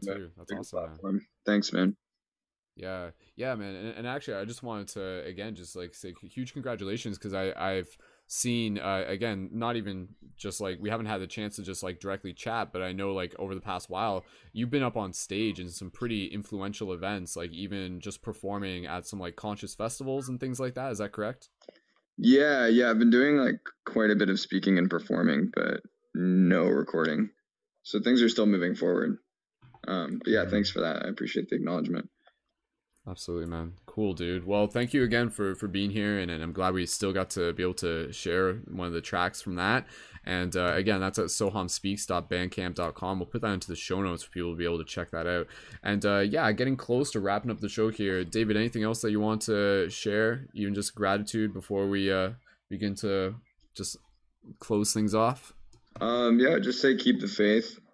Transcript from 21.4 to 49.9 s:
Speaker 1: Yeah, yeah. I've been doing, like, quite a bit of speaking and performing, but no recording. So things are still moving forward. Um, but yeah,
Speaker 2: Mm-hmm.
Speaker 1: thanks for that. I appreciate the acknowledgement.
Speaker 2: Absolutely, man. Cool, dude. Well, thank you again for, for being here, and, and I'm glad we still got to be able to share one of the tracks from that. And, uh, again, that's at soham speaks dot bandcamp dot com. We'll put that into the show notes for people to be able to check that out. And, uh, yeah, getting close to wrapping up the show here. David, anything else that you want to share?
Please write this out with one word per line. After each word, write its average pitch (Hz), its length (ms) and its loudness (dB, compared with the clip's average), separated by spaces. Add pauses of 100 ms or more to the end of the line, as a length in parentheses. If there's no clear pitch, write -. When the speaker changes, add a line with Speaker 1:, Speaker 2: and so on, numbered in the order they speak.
Speaker 1:
Yeah, 135 500 8
yeah. 117 220 8
I've 113 100 4
been 120 100 8
doing, 135 280 8
like, 123 220 4 (260)
quite 110 260 4
a 104 40 6
bit 101 140 6
of 98 100 2
speaking 95 380 4
and 90 120 4
performing, 80 640 2
but - 280 0 (320)
no 90 540 6
recording. 82 640 2 (520)
So - 160 -2
things 120 220 6
are 117 80 8
still 110 160 4
moving 92 300 4
forward. - 420 2 (680)
Um, 82 360 -4
but - 80 2
yeah, 107 100 6
Speaker 2:
Mm-hmm. 90 100 -2
Speaker 1:
thanks 104 180 2
for 95 120 -2
that. 80 240 -2
I - 40 -4
appreciate - 400 -4
the - 60 -2
acknowledgement. - 540 -2 (1000)
Speaker 2:
Absolutely, 87 400 -6
man. 85 260 -6 (140)
Cool, 104 260 -2
dude. 87 320 -4
Well, 104 220 2
thank 123 260 -2
you 139 100 4
again 120 280 2
for, 95 240 -2
for 110 120 -6
being 98 220 -2
here, 104 300 0
and, 90 100 -2
and 80 140 -4
I'm 82 80 -4
glad 92 240 0
we 90 100 0
still 98 260 -2
got 92 200 -2
to 87 220 0
be 90 100 -2
able 90 120 0
to 82 360 -2
share 92 440 0 (140)
one 90 180 -6
of 85 60 -6
the 85 80 -4
tracks 90 400 -2
from 92 140 -6
that. 101 320 0 (380)
And, 90 300 -2
uh, 90 200 2
again, 98 240 2
that's 95 180 -2
at 90 100 0
soham 95 440 -2
speaks 98 340 -4
dot 87 240 -2
bandcamp 90 460 -2
dot 85 180 -2
com. 95 240 -4
We'll 90 80 -4
put 117 160 -6
that 107 120 0
into 92 160 -4
the 85 60 -6
show 92 280 -4
notes 87 180 -2
for - 80 -16
people 87 220 -4
to 82 60 -6
be 85 80 -2
able 85 120 0
to 82 60 -4
check - 280 -8
that 82 140 -4
out. 87 220 0 (340)
And, 101 240 0
uh, 101 140 4
yeah, 107 320 2
getting 127 260 0
close 131 340 0
to 113 80 -2
wrapping 101 300 0
up 107 120 -6
the 101 80 -2
show 110 200 2
here. 95 340 0
David, 107 340 2
anything 113 260 0
else 113 180 0
that 110 100 2
you 104 100 4
want 107 220 2
to 101 460 4
share? 110 640 0